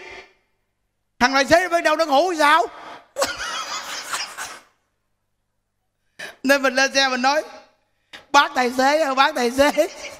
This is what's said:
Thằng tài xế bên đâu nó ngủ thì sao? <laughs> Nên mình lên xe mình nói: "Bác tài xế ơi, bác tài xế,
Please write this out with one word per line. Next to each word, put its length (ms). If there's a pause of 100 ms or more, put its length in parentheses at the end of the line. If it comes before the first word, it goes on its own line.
(1200)
Thằng 140
tài 120
xế 240
bên 160
đâu 120
nó 100
ngủ 260
thì 60
sao? 280 (480)
<laughs> 120 (3250)
Nên 200
mình 120
lên 200
xe 140
mình 140
nói: 200 (880)
"Bác 220
tài 160
xế 300
ơi, 140
bác 200
tài 160
xế, 380 (320)